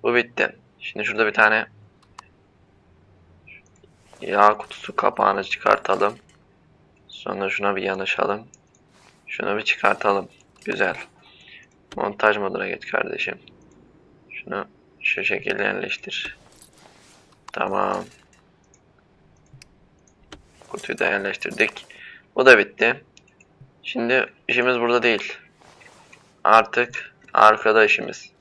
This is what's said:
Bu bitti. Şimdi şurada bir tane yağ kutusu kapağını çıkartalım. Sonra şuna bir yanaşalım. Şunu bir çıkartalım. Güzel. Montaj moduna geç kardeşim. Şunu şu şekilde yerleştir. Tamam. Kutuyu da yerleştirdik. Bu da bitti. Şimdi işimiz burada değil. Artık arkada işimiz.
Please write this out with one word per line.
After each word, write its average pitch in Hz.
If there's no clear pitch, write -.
Bu 120
bitti. -
Şimdi -
şurada 107
bir 104
tane 110
yağ 104
kutusu -
kapağını 101
çıkartalım. 101
Sonra 98
şuna 101
bir 98
yanaşalım. 98
Şunu -
bir 107
çıkartalım. 98
Güzel. 185
Montaj 110
moduna 98
geç -
kardeşim. -
Şunu -
şu -
şekilde 101
yerleştir. -
Tamam. 98
Kutuyu -
da 90
yerleştirdik. 98
Bu 127
da 123
bitti. 110
Şimdi 120
işimiz 123
burada 120
değil. 113
Artık 113
arkada 110
işimiz. -